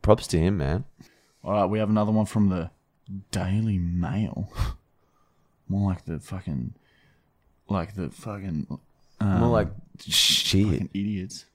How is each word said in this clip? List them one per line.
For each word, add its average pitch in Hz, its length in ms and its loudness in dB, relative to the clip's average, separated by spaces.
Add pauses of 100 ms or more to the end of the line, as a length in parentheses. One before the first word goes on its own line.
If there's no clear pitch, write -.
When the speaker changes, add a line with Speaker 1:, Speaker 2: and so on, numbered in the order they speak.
Speaker 1:
props - 260 6
to 87 120 2
him, 92 180 2
man. 78 280 -2 (580)
Speaker 2:
All - 80 -4
right, 104 160 2
we 104 100 0
have 107 140 0
another 107 200 2
one 110 140 4
from 104 240 2
the 87 220 -2 (580)
Daily 101 480 0
Mail. 87 760 -2 (600)
<laughs> - 560 -20
More 98 240 0
like 92 140 -6
the 80 140 -6
fucking, 73 540 -8 (960)
like 98 260 -4
the 92 160 -6
fucking, 95 560 -8 (540)
um, 101 200 2
Speaker 1:
More 117 100 4
like 107 180 2 (400)
shit. - 580 4
Speaker 2:
fucking 92 260 0
idiots. 98 640 -6